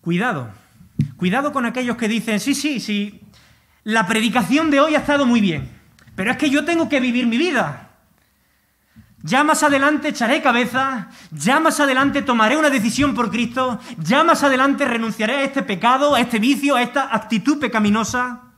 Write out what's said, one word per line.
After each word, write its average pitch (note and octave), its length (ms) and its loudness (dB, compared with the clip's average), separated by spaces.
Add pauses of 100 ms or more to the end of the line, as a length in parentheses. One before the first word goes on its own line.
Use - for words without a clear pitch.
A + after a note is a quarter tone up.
Cuidado. E3+ 500 -4 (640)
Cuidado B3+ 360 -2
con B3+ 140 -2
aquellos A#3+ 300 -4
que A#3+ 100 -4
dicen, G#3+ 320 -2
"Sí, C4+ 160 -2
sí, C#4+ 240 -4
sí, G#3 420 -6 (640)
la A3 240 0
predicación A#3 640 0
de C#4 80 4
hoy D4+ 160 4
ha C#4+ 40 4
estado C#4+ 280 0
muy A#3+ 140 4
bien, D3+ 280 -2 (460)
pero G3 160 -4
es B3 60 -2
que D4+ 140 0
yo D4 140 2
tengo E4 240 0
que C#4+ 120 0
vivir B3 260 0
mi A#3 120 0
vida. A3+ 500 -2 (1300)
Ya A#3 200 0
más B3+ 200 2
adelante D4 460 2
echaré B3+ 340 0
cabeza, B3+ 680 -2 (220)
ya D#3+ 280 0
más D#4 220 2
adelante C#4 420 2
tomaré A#3+ 340 2
una D#4 140 4
decisión B3+ 440 0
por A#3 160 -2
Cristo, A#3+ 500 -2 (180)
ya G3+ 240 2
más E4+ 200 4
adelante C4+ 420 2
renunciaré A3+ 520 -2
a C#4 60 -2
este C4+ 200 -4
pecado, B3+ 520 2
a B3+ 60 2
este A#3+ 180 -2
vicio, C4+ 380 0
a A#3+ 60 2
esta A#3+ 320 -4
actitud A3+ 440 -2
pecaminosa". A#3 840 -2 (160)